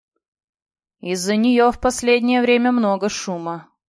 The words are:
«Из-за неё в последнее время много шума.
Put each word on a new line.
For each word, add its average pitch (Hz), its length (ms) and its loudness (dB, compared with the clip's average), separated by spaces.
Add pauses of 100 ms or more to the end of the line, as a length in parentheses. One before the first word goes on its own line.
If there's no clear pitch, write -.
(1000)
«Из-за 185 360 -4
неё 240 360 4
в - 80 -12
последнее 247 600 0
время 240 320 2
много 202 360 0
шума. 170 600 -10 (200)